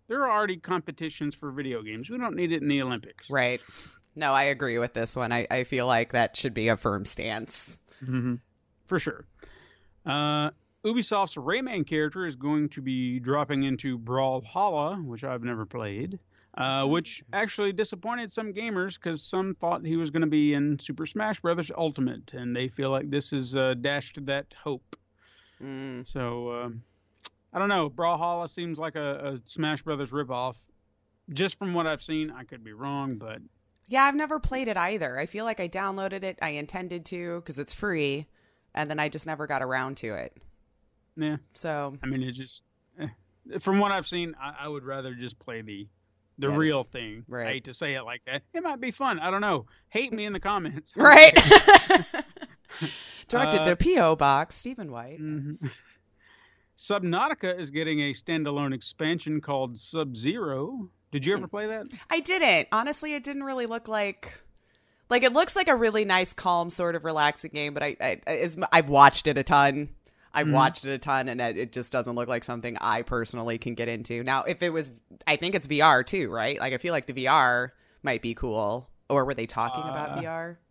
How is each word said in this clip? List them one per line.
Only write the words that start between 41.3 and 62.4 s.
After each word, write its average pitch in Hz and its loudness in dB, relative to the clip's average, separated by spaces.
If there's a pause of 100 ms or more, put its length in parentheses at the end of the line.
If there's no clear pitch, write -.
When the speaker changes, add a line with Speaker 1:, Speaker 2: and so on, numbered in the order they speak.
Speaker 2:
So 147 -6
Speaker 1:
I 135 -10
mean, 131 -4
it 127 -6
just, 131 -16 (360)
eh. 165 -10 (520)
From 190 2
what 202 4
I've 185 -2
seen, 170 -6
I, 139 -12 (100)
I 147 -10
would 147 -10
rather 131 -10
just 120 -12
play 113 -12
the, 101 -14 (500)
the 139 0
Speaker 2:
Yeah, 143 0
Speaker 1:
real 151 2
Speaker 2:
just - -12
Speaker 1:
thing. 113 -12
Speaker 2:
Right. 120 -6
Speaker 1:
I 127 -4
hate 131 -8
to 135 -14
say 143 -4
it 131 -6
like 120 -12
that. 139 -6 (100)
It 330 -6
might 294 -6
be 247 -6
fun. 240 -2
I 170 -2
don't 196 -2
know. 180 0 (240)
Hate 247 -4
me 214 -4
in 208 -6
the 190 -6
comments. 170 -4
Speaker 2:
<laughs> - -8
Right. 302 12
<laughs> - 10 (560)
Speaker 1:
<laughs> - -10
Speaker 2:
Directed 233 4
Speaker 1:
Uh, 156 2
Speaker 2:
to 175 4
P 339 4
O 165 6
Box, 143 2
Stephen 240 -10
White. 127 -14
Speaker 1:
Mm-hmm. 151 -8
<laughs> - -20
Subnautica 190 -2
is 160 -8
getting 156 -2
a 143 -2
standalone 143 -2
expansion 156 -4
called 131 -4
Sub-Zero. 160 -4 (200)
Did 139 -4
you 170 2
ever 190 -2
Speaker 2:
Hmm. 165 -16
Speaker 1:
play 208 -6
that? 220 -8 (240)
Speaker 2:
I 330 0
didn't. 320 2